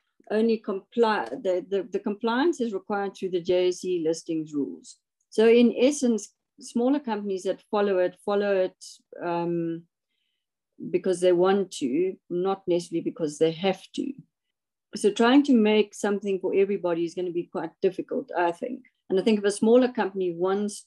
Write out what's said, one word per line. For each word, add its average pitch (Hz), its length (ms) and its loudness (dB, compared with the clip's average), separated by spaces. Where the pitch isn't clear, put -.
only 220 260 2
comply, 214 720 -2
the, 185 400 -2
the, 196 220 -2
the 190 80 -4
compliance 233 600 -2
is 233 140 -2
required 202 420 -6
through 190 140 -8
the 180 120 -4
J 180 280 2
S 180 140 -6
E 180 220 -2
listings 160 480 -4
rules. - 440 -6
So 220 180 4
in 240 300 6
essence, 240 560 0
smaller 262 400 -2
companies 202 440 -6
that 185 260 -4
follow 202 300 0
it, 180 160 0
follow 202 300 0
it, 185 300 -2
um, 170 600 -4
because 175 280 0
they 180 140 6
want 190 380 2
to, 165 420 -2
not 190 380 -4
necessarily 170 340 -2
because 156 360 -6
they 160 140 2
have 185 300 -2
to. - 180 -6
So 214 160 0
trying 240 320 4
to 285 100 2
make 214 400 4
something 202 460 -4
for 185 160 -4
everybody 180 480 0
is 165 120 -6
gonna 180 160 -4
be 170 200 -6
quite 160 200 -8
difficult, 175 560 -4
I 170 160 0
think. - 300 -10
And 185 100 2
I 185 40 -2
think 214 160 2
if 196 60 -6
a 202 60 2
smaller 233 380 4
company 190 440 -4
wants 196 540 -2